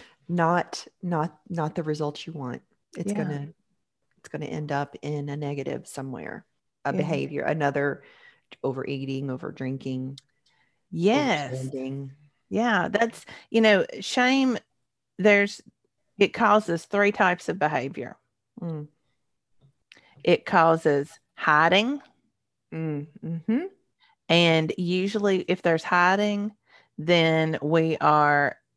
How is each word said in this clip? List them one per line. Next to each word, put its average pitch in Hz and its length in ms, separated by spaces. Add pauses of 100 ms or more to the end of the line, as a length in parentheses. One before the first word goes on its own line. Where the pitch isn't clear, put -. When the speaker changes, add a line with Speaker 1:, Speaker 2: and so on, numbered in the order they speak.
(280)
Speaker 1:
not, 170 580 (160)
not, 170 360 (100)
not 160 260
the 170 80
results 151 440
you 165 60
want. 135 300 (340)
It's 196 160
Speaker 2:
Yeah. 208 60
Speaker 1:
gonna, 147 300 (720)
it's - 120
gonna 151 160
end 151 260
up 139 300
in 147 260
a 143 80
negative 143 500
somewhere, - 600 (400)
a 143 60
Speaker 2:
Yeah. - 40
Speaker 1:
behavior, 143 460
another 143 600 (640)
overeating, 135 640
overdrinking, 131 920 (720)
Speaker 2:
Yes. 180 600 (140)
Speaker 1:
overspending. 135 440 (380)
Speaker 2:
Yeah, 208 400
that's, 226 360 (260)
you 226 100
know, 208 240 (160)
shame, 254 580 (600)
there's, 202 420 (580)
it 202 140
causes 208 540
three 202 260
types 180 380
of - 80
behavior. 139 580 (440)
Speaker 1:
Mm. 156 280 (1400)
Speaker 2:
It 175 220
causes 165 720 (180)
hiding. 185 640 (720)
Speaker 1:
Mm, 156 340 (180)
mm-hmm. 165 400 (640)
Speaker 2:
And 165 500
usually 190 640
if - 200
there's 165 220
hiding, 202 680 (440)
then 160 640
we 160 380
are 147 580 (200)